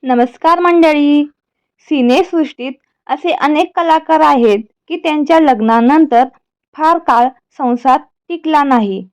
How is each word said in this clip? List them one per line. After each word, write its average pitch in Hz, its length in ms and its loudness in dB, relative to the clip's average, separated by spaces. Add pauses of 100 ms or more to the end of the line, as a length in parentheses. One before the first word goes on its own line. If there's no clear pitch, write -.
नमस्कार 254 560 -2
मंडळी. 302 680 2 (640)
सिनेसृष्टीत 269 840 -2 (340)
असे 294 260 -4
अनेक 302 440 -2
कलाकार 320 440 0
आहेत 240 380 2 (300)
की 330 80 -8
त्यांच्या 311 440 -2
लग्नानंतर 247 840 2 (520)
फार 320 220 0
काळ 247 300 0 (300)
संसार 254 400 0 (300)
टिकला 311 340 -2
नाही. 220 380 -2 (120)